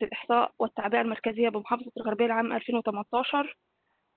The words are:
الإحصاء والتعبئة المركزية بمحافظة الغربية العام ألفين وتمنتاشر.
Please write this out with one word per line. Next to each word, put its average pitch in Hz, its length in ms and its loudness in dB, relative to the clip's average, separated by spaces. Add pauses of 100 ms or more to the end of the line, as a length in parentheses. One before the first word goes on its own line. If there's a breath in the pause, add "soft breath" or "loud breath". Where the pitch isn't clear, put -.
الإحصاء 233 560 0
والتعبئة 220 420 0
المركزية 226 480 0
بمحافظة 233 480 -4
الغربية 220 300 2
العام 226 260 0
ألفين 240 240 -2
وتمنتاشر. 240 800 -2 (600)